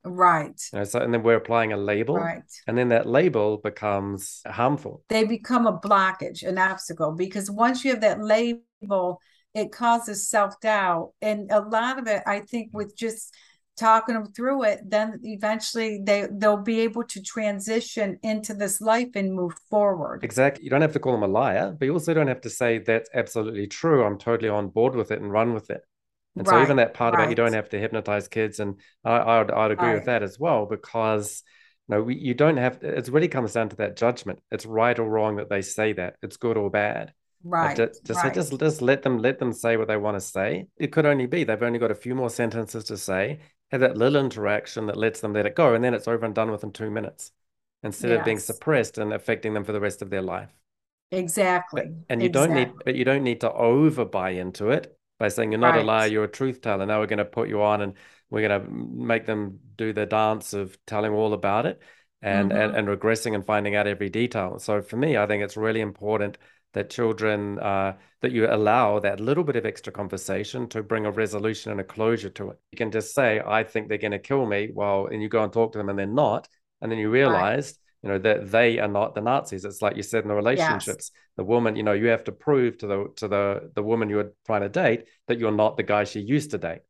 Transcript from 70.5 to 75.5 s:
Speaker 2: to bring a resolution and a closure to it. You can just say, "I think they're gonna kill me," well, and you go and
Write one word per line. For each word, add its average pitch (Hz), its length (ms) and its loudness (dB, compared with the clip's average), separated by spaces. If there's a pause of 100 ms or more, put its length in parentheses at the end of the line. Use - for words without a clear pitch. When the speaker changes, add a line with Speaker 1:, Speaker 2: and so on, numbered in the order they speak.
Speaker 2:
to 110 120 -6
bring 107 240 -2
a 104 60 -2
resolution 107 580 -4
and 101 100 -4
a 92 40 -8
closure 107 460 -2
to 98 200 -10
it. - 80 -18 (140)
You - 60 -20
can 113 120 -2
just 107 240 -4
say, 113 320 4
"I 110 160 2
think 107 260 -6
they're 107 100 -4
gonna 101 200 -4
kill 135 280 -2
me," 104 280 -2
well, 101 320 0
and 107 160 -6
you 107 60 -4
go 110 160 2
and 101 80 -6